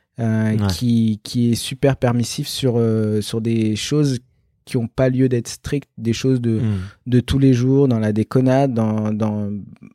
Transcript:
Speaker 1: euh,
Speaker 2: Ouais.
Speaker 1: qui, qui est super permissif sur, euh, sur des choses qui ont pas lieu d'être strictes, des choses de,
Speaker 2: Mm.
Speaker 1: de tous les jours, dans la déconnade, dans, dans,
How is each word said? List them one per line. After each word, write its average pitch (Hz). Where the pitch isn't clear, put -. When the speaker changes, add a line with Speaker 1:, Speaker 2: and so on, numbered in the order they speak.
Speaker 1:
euh, 110
Speaker 2:
Ouais. 104
Speaker 1:
qui, 113
qui 120
est -
super 135
permissif 120
sur, 127
euh, 110
sur 113
des 110
choses 143
qui -
ont 117
pas 131
lieu 131
d'être 120
strictes, -
des 113
choses 131
de, 113
Speaker 2:
Mm. 107
Speaker 1:
de 123
tous 135
les 135
jours, 131
dans 120
la 107
déconnade, 131
dans, 110
dans, 104